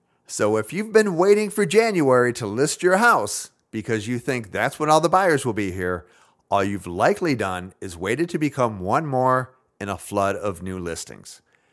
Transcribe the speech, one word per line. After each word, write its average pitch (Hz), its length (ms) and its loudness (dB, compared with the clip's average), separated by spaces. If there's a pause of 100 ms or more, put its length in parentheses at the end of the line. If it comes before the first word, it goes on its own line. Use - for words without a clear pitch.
(280)
So 107 300 0
if 107 160 -4
you've 214 180 -6
been 208 260 4
waiting 208 340 4
for 202 160 0
January 147 680 4
to 120 140 -6
list 123 340 -2
your 180 160 4
house 196 540 2 (180)
because 110 380 -4
you 123 100 -4
think 117 340 -6
that's 113 280 -2
when 151 100 0
all 156 100 6
the 165 80 2
buyers 170 380 2
will 117 80 -2
be 95 180 -2
here, 90 360 -4 (420)
all 101 140 2
you've 98 240 -4
likely 139 480 0
done 95 440 -6
is 92 160 -12
waited 113 340 -4
to 165 100 -6
become 123 400 -2
one 120 260 -2
more 127 500 0 (240)
in 101 80 -6
a 95 120 -6
flood 98 360 0
of 92 280 -6
new 92 160 -8
listings. 82 640 -12 (300)